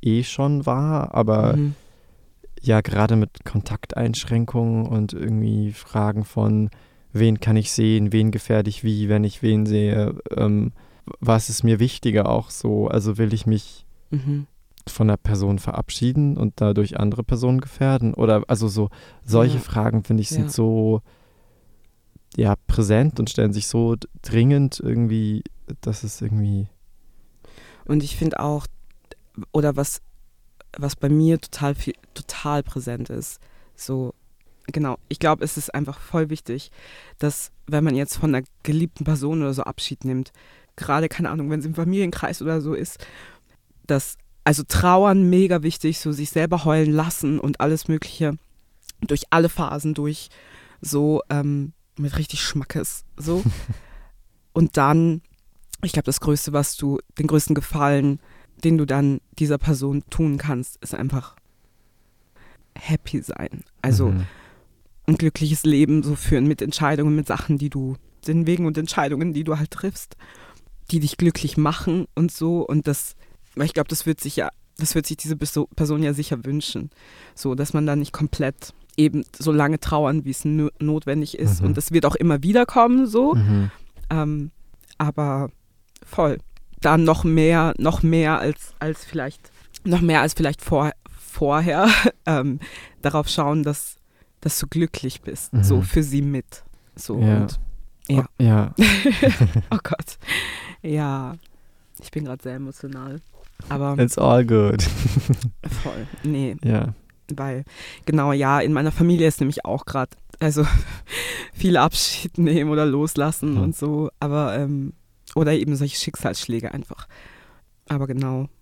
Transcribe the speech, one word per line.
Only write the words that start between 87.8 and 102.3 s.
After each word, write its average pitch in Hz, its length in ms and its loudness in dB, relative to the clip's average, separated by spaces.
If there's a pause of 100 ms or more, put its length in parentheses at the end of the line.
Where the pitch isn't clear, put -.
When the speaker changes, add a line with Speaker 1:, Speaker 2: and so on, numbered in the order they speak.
Speaker 2:
mehr 160 360 2
als, - 400 -6
als 156 260 -6
vielleicht, - 460 -10 (340)
noch 175 160 2
mehr 165 220 4
als 156 120 0
vielleicht 156 280 -2
vor-, 147 300 0 (260)
vorher, 156 720 2 (180)
<laughs> - 200 0
ähm, 139 320 0 (440)
darauf 147 260 0
schauen, 151 340 0
dass, - 340 -4 (440)
dass - 180 -2
du 143 80 -4
glücklich 160 560 -4
bist, - 300 -12
Speaker 1:
Mhm. 113 100 4
Speaker 2:
so 98 200 4
für 156 200 2
sie 143 200 0
mit. 139 420 -4 (320)
So 110 240 -6
Speaker 1:
Ja. 107 220 6
Speaker 2:
und, - 180 -2 (480)
ja. 131 200 2 (100)
Speaker 1:
Oh, - 40 4
ja. 107 320 4 (480)
Speaker 2:
<laughs> 110 480 4
Oh 220 120 0
Gott. - 360 -8 (640)
Ja. 147 540 -4 (680)
Ich - 80 -20
bin 151 140 -6
grad 131 180 -10